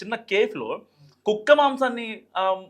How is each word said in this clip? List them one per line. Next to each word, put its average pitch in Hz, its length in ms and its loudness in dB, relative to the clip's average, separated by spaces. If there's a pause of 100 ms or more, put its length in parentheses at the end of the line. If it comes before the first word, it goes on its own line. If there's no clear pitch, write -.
చిన్న 214 120 -6
కేఫ్లో 196 680 -2 (440)
కుక్క 214 260 2
మాంసాన్ని, 254 680 2 (160)
ఆ, 190 320 -2